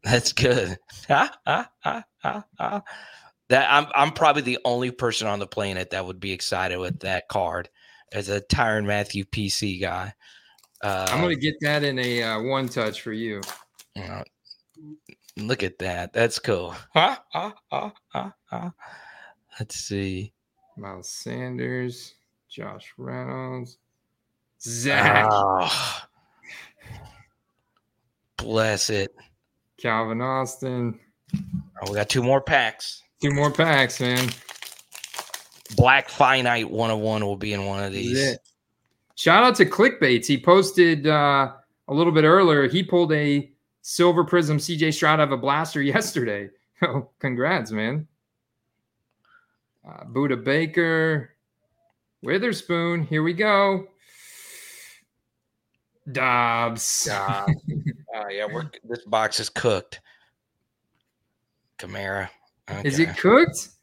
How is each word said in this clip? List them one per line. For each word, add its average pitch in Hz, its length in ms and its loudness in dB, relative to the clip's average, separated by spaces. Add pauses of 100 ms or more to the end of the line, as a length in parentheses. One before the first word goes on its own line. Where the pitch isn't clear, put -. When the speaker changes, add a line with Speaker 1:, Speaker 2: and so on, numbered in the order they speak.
Speaker 1:
That's 120 280 2
good. 113 520 0
<laughs> - 40 -20 (200)
Ha, 143 220 2 (160)
ha, 180 240 -2 (100)
ha, - 240 -6 (160)
ha, - 260 -6 (120)
ha. - 260 -6 (640)
That 131 200 4
I'm, 147 240 4
I'm 147 200 2
probably 147 300 2
the 123 200 -4
only 123 280 -2
person 117 360 -2
on 104 120 -2
the 98 80 -6
planet 95 420 -6
that 92 160 -6
would 92 160 -12
be 98 100 -8
excited 90 460 -4
with 90 240 -6
that 95 260 -4
card 87 400 -4 (460)
as 101 160 -8
a 101 100 -2
Tyrann 107 460 0
Mathieu 101 400 -4
P 104 240 -4
C 95 300 -4
guy. 92 340 -6 (680)
Uh, 95 280 -4
Speaker 2:
I'm 131 100 0
gonna 170 160 0
get 151 260 -4
that 147 220 0
in 135 160 -2
a, 120 240 -2
uh, 110 200 -4
one 131 260 -2
touch 110 320 -4
for 117 100 -10
you. 107 300 -6 (540)
Speaker 1:
you 95 80 -14
know, 92 200 -12 (1120)
look 107 260 -4
at 92 160 -6
that. 90 340 -8
That's 113 260 0
cool. 87 360 -4 (180)
Ha, 202 280 2 (120)
ha, 185 200 -6 (160)
ha, - 240 -6 (140)
ha, - 260 -10 (120)
ha. - 280 -10 (880)
Let's - 160 -10
see. 98 560 -6 (460)
Speaker 2:
Miles 98 320 -14
Sanders, 123 1040 -8 (340)
Josh - 500 -16
Reynolds, 127 840 -12 (840)
Zach. 117 680 2
Speaker 1:
Oh. 95 720 0 (2250)
Bless 110 520 0
it. 101 240 -2 (640)
Speaker 2:
Calvin 113 440 -2
Austin. 127 800 -4 (340)
Speaker 1:
Oh, - 560 -8
we 101 60 -4
got 104 140 -2
two 131 120 0
more 131 200 2
packs. - 600 -2 (200)
Speaker 2:
Two 143 100 0
more 143 180 2
packs, 143 500 2
man. 123 300 0 (1500)
Speaker 1:
Black 131 340 6
Finite 123 600 2
one 113 220 0
oh 110 60 0
one 107 280 0
will 101 120 -4
be 104 160 -4
in 98 120 -4
one 98 180 -4
of 98 80 -6
Speaker 2:
This 98 140 -4
is 120 60 -2
Speaker 1:
these. 135 220 0
Speaker 2:
it. 120 60 -10 (760)
Shout 185 280 6
out 247 120 6
to 180 100 6
Clickbaits. 151 640 4
He 139 100 2
posted, 175 680 6
uh, 143 460 4 (340)
a 139 60 -4
little 170 180 4
bit 156 140 6
earlier. 160 420 6
He 165 160 0
pulled 175 300 2
a 147 360 0 (320)
Silver 175 420 4
Prism 156 360 2
C 165 180 -6
J 156 140 2
Stroud 156 280 4
out 147 100 4
of - 20 0
a 135 60 0
blaster 139 440 -2
<laughs> - 0 -
yesterday. 123 680 0 (340)
Oh, 139 340 -4
congrats, 127 540 -2
man. 120 360 -4 (1800)
Uh, - 180 -18
Buda 131 320 -2
Baker. 160 920 0 (880)
Witherspoon. 170 840 -2
Here 156 200 0
we 170 100 0
go. 196 540 2 (2250)
Dobbs. 120 960 0
Speaker 1:
Dobbs. 98 480 -2 (140)
Speaker 2:
<laughs> 156 60 -6 (400)
Speaker 1:
Oh, 107 140 -8
yeah, 101 180 -4
we're, 151 240 -8 (140)
this 117 220 -10
box 110 340 0
is 110 80 -6
cooked. - 540 -2 (1800)
Kamara. 98 480 -6 (560)
Speaker 2:
Is 143 160 0
it 165 120 4
Speaker 1:
Okay. - 60 -8
Speaker 2:
cooked? 262 520 4 (140)